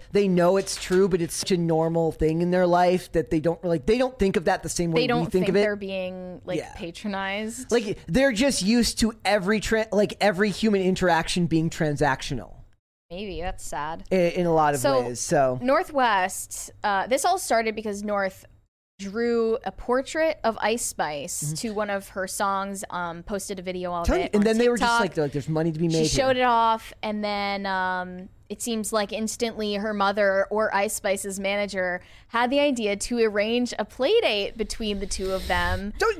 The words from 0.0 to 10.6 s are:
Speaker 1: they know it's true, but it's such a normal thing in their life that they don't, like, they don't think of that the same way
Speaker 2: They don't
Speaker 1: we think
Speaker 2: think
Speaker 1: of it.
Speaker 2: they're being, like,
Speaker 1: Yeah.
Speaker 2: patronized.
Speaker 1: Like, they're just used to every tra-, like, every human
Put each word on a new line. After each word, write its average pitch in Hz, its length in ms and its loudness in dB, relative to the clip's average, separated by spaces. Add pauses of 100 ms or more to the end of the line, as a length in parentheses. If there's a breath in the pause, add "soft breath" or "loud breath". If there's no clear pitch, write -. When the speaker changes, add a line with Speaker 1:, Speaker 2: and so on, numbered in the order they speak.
Speaker 1:
they 208 160 2
know 175 260 4
it's - 260 -2
true, 185 280 4
but 170 120 2
it's 160 140 -4
such - 160 -4
a 180 60 4
normal 165 560 2
thing 160 280 2
in 175 100 2
their 180 160 4
life 180 440 4
that 160 200 0
they 160 100 2
don't, 165 240 0
like, 170 200 0
they 233 120 4
don't 254 200 0
think 196 200 2
of 160 80 -2
that 180 180 2
the 160 60 -8
same 170 240 -2
way 202 80 4
Speaker 2:
They 254 60 2
don't 165 180 0
Speaker 1:
we - 0 -
think - 60 -6 (140)
Speaker 2:
think 190 40 2
Speaker 1:
of 180 80 0
it. 208 40 6
Speaker 2:
they're 208 140 0
being, 185 720 -8
like, 180 140 -4
Speaker 1:
Yeah. - 140 -10
Speaker 2:
patronized. 202 960 -8
Speaker 1:
Like, 214 280 0 (100)
they're 262 240 4
just 233 300 2
used 220 380 2
to 226 140 2 (120)
every 202 340 2
tra-, 220 320 0
like, 208 300 2
every 202 300 4
human 202 300 2